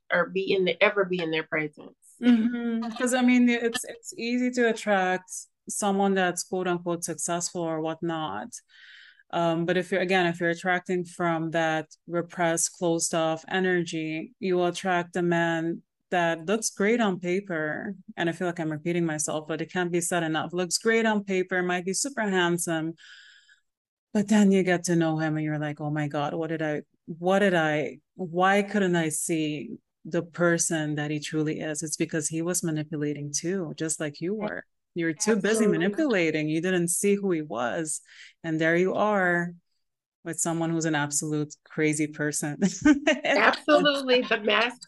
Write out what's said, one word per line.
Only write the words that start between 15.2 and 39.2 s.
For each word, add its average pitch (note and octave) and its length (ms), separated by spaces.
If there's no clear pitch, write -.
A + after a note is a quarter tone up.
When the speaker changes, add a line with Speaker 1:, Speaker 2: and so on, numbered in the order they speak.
Speaker 2:
man E3+ 580
that E3 320
looks A3 240
great A3 220
on F#3+ 180
paper, F3 760
and E3+ 120
I E3 40
feel F3+ 140
like E3+ 140
I'm D#3 100
repeating E3+ 340
myself, D#3 440
but D#3+ 120
it D#3+ 120
can't F3+ 180
be F3 100
said E3+ 220
enough, D#3 300
looks F3 240
great A3+ 280
on G#3+ 200
paper, F#3 360
might F3+ 240
be F#3+ 80
super C4+ 280
handsome, E3+ 540
but G#3 140
then G#3 240
you F#3+ 120
get F3 220
to F3 100
know D#3+ 220
him D#3 180
and D#3 100
you're D3+ 220
like, D3 140
"Oh D3+ 80
my D3+ 180
God, D3 280
what D#3+ 180
did D#3+ 80
I, D3+ 220
what E3+ 340
did G3 160
I, D#3 420
why F#3 460
couldn't G3 340
I E3 140
see D3+ 680
the E3+ 180
person E3+ 720
that D3 160
he D3+ 80
truly D#3 400
is?" D3+ 240
It's D3+ 140
because D#3+ 320
he D#3+ 120
was F3 220
manipulating D3 720
too, E3+ 400
just D#3+ 240
like D3+ 220
you F3+ 140
were. G#3 300
You're E3 180
too G#3+ 240
busy G#3+ 280
Speaker 1:
Absolutely. F3+ 140
Speaker 2:
manipulating. F3 680
You D#3+ 120
didn't F3 280
see G3+ 260
who G3 160
he E3 100
was. D3+ 600
And D#3+ 180
there E3 160
you F#3 160
are F3 600